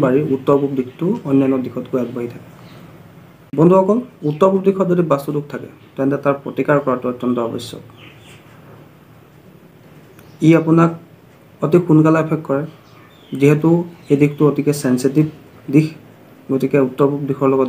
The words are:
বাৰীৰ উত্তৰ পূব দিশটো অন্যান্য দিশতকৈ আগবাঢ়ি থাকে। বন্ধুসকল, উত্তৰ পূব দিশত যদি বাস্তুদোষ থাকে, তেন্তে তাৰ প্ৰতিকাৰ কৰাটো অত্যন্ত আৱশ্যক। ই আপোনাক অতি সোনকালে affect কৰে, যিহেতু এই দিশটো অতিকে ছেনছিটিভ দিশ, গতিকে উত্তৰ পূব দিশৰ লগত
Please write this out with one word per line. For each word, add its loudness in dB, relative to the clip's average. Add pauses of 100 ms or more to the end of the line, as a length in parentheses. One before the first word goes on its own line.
বাৰীৰ 2 (100)
উত্তৰ 2
পূব -2
দিশটো -6 (220)
অন্যান্য 2 (100)
দিশতকৈ -6
আগবাঢ়ি -8
থাকে। -20 (1080)
বন্ধুসকল, 4 (320)
উত্তৰ 2
পূব 0
দিশত 0
যদি 0 (100)
বাস্তুদোষ -4
থাকে, -12 (280)
তেন্তে -2
তাৰ 0
প্ৰতিকাৰ -2
কৰাটো -2
অত্যন্ত -4 (100)
আৱশ্যক। -12 (2750)
ই 8 (100)
আপোনাক 2 (760)
অতি 2
সোনকালে 4
affect -6
কৰে, -4 (760)
যিহেতু 4 (440)
এই 4
দিশটো 0
অতিকে -2
ছেনছিটিভ 0 (480)
দিশ, 4 (640)
গতিকে 0 (100)
উত্তৰ 0
পূব -6
দিশৰ 0
লগত 0